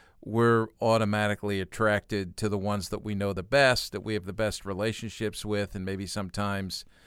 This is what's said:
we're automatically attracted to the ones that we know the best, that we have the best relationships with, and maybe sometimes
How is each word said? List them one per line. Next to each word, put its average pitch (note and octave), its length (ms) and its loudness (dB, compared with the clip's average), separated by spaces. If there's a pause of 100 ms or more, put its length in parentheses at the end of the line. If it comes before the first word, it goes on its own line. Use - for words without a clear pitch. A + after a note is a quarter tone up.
(240)
we're A2+ 440 4 (140)
automatically G#2 800 2
attracted G2+ 800 0
to G#2 120 0
the G#2 80 0
ones G2+ 320 -2
that - 140 -6
we G#2 120 -4
know G2+ 180 0
the F#2 80 -6
best, B2+ 500 4
that G2+ 100 -6
we G#2+ 120 -4
have F#2+ 120 -2
the F#2+ 80 -8
best G#2 320 -2
relationships G#2 800 -4
with, G2+ 300 -2
and F#2+ 100 -6
maybe G2 220 -6
sometimes G2 800 -6 (220)